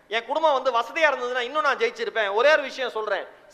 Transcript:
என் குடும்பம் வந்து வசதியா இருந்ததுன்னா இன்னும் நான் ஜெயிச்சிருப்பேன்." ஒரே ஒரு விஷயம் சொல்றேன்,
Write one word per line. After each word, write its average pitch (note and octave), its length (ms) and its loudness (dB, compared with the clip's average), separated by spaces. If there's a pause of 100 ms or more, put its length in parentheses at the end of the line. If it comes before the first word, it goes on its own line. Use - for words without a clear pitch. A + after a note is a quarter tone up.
என் A3+ 180 -4
குடும்பம் D4 280 2
வந்து C4 180 0
வசதியா C#4 380 2
இருந்ததுன்னா B3+ 300 -2
இன்னும் C4+ 220 -2
நான் C#4 160 2
ஜெயிச்சிருப்பேன்." A3 560 -2
ஒரே B3 180 6
ஒரு D4+ 100 6
விஷயம் C4 360 -6
சொல்றேன், G3+ 280 -2 (280)